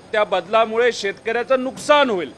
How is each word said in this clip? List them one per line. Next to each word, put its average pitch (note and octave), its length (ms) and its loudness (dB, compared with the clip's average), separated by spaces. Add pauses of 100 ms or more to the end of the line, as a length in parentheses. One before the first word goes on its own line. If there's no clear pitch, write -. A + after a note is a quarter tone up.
(120)
त्या G#3+ 120 0
बदलामुळे A3 680 0
शेतकऱ्याचं A#3 720 -2
नुकसान C#4+ 460 2
होईल. E3+ 280 -4